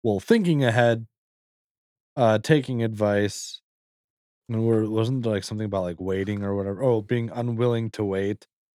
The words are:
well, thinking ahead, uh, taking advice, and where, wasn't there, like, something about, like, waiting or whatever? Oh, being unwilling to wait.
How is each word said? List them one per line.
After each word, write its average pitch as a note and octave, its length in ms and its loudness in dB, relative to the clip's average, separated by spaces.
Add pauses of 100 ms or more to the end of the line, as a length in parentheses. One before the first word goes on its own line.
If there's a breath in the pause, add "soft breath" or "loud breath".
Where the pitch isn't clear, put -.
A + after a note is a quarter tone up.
well, G#2 180 0
thinking F3 440 2
ahead, A#2 420 2 (1080)
uh, A2 220 4
taking B2+ 440 2
advice, G#2 760 -2 (880)
and A2+ 180 0
where, A2 220 2
wasn't A2+ 340 -2
there, A2+ 100 0
like, G2 120 -2
something A2 200 -6
about, G2 180 -2
like, F2 180 -6
waiting G2 420 -4
or G2 120 -2
whatever? G2 280 -4
Oh, A#2+ 180 2
being A#2 300 -2
unwilling A#2 600 -2
to G#2+ 120 -4
wait. G2 420 -2 (280)